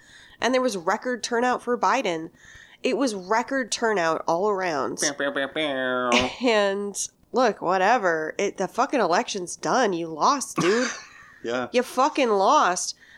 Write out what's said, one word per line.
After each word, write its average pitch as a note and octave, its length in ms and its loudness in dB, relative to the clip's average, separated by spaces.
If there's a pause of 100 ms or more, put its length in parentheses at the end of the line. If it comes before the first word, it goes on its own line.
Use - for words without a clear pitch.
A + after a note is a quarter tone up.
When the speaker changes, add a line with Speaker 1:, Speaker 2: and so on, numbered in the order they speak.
(420)
Speaker 1:
and A#3+ 120 0
there B3+ 80 2
was A#3 160 -2
record G3 440 -2
turnout A#3+ 400 0
for A#3+ 160 -4
Biden. F#3 540 0 (500)
It B3+ 160 0
was B3 160 0
record A3 580 -2
turnout F3+ 560 0
all F3+ 220 0
around. E3 520 -2
Speaker 2:
Bow, D3 160 -2
bow, C#3+ 140 -2
bow, C#3 220 -4
bow. B2+ 760 0 (140)
Speaker 1:
And G3+ 520 0 (360)
look, A3+ 300 2
whatever. F#3 800 2
It, G3 180 -2
the F#3 100 -2
fucking C4+ 320 0
election's F#3 560 0
done. G3+ 380 2
You E3 140 -4
lost, F#3 500 0
dude. A3 360 2
Speaker 2:
<laughs> - 60 -14 (440)
Yeah. A#2+ 280 -4
Speaker 1:
You A#3+ 100 2
fucking C4+ 480 2
lost. G3+ 640 2 (220)